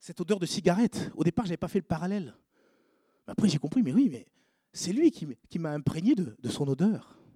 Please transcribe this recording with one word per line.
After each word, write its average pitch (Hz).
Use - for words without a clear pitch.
cette -
odeur 185
de 175
cigarette. 180
Au -
départ, 170
je 180
n'avais 170
pas 185
fait -
le 180
parallèle. 175
Mais -
après, -
j'ai 151
compris, 196
mais 135
oui, 240
mais 123
c'est 175
lui 302
qui -
m-, 139
qui -
m'a 165
imprégné 160
de, 160
de -
son 147
odeur. 170